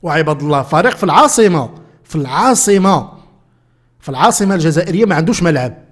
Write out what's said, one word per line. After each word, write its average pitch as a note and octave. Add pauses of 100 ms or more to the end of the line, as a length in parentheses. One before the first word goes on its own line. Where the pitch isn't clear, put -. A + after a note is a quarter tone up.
وعباد D3+
الله، D3
فريق E3+
في -
العاصمة، F3+ (340)
في -
العاصمة، F#3+ (920)
في -
العاصمة G3
الجزائرية E3+
ما F#3
عندوش E3
ملعب C#3 (140)